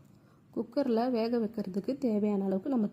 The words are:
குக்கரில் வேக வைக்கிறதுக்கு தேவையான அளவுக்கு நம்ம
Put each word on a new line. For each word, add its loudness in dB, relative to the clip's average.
குக்கரில் 0
வேக 0
வைக்கிறதுக்கு -4
தேவையான 2
அளவுக்கு 0
நம்ம 2